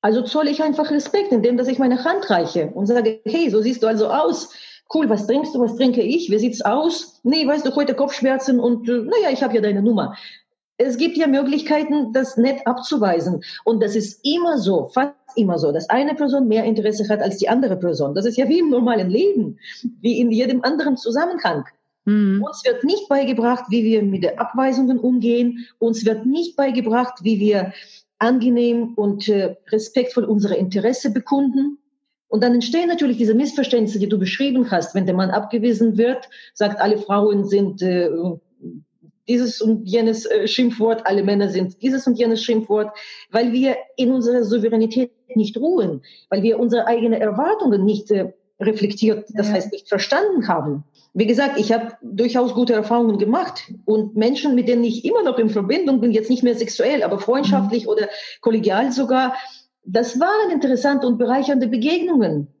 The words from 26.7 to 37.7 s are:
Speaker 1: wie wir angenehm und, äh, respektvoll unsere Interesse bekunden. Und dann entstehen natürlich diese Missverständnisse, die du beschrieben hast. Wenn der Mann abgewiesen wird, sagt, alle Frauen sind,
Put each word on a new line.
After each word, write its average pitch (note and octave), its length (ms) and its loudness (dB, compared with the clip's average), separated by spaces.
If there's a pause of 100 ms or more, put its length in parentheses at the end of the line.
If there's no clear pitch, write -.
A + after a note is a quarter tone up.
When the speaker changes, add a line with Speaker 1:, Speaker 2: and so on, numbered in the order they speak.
Speaker 1:
wie G#3+ 160 2
wir G3 340 2 (460)
angenehm A#3+ 760 2
und, G3+ 340 -2
äh, G3 280 0 (140)
respektvoll A#3 540 -2
unsere G3+ 320 0
Interesse G3+ 560 -2
bekunden. C#4 680 0 (500)
Und G#3+ 140 0
dann B3 120 4
entstehen E4 340 0
natürlich C4+ 300 0
diese A3 160 2
Missverständnisse, A#3 640 0
die G3 100 0
du G#3 100 0
beschrieben B3 520 0
hast. E3+ 240 -2
Wenn F#3+ 120 0
der F3+ 80 0
Mann F#3 160 0
abgewiesen A3 680 0
wird, B3 300 0 (260)
sagt, G3+ 260 -2
alle G#3 180 2
Frauen G3+ 460 0
sind, G3 380 0